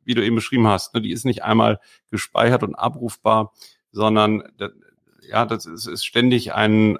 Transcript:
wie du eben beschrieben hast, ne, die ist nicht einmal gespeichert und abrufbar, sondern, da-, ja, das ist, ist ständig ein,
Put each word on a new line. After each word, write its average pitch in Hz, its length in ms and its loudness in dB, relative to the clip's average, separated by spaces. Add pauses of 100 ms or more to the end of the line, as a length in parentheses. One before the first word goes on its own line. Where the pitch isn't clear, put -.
wie 123 120 -4
du 113 100 0
eben 113 100 0
beschrieben 113 320 0
hast, 98 280 -2
ne, 117 60 0
die 104 100 -6
ist 117 140 -8
nicht 120 180 -2
einmal 110 360 2 (320)
gespeichert 117 520 0
und - 120 -8
abrufbar, 113 800 -2 (380)
sondern, 107 520 2 (140)
da-, 101 120 -8 (520)
ja, 113 240 -2
das 110 200 -6
ist, 82 220 -14
ist - 180 -10
ständig 123 480 0
ein, 107 460 2